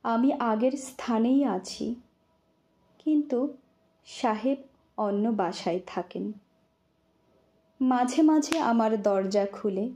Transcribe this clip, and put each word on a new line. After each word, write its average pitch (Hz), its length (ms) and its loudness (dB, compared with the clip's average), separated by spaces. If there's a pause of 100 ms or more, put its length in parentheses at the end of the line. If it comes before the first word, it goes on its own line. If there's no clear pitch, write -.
আমি 240 300 2
আগের 233 380 2
স্থানেই 254 720 0
আছি, 220 500 -4 (1040)
কিন্তু 294 560 0 (500)
সাহেব 240 520 -2 (400)
অন্য 208 320 0
বাসায় 185 560 -2
থাকেন। 190 480 -8 (1500)
মাঝে 254 400 2
মাঝে 311 380 4
আমার 226 420 2
দরজা 196 440 2
খুলে 202 500 -4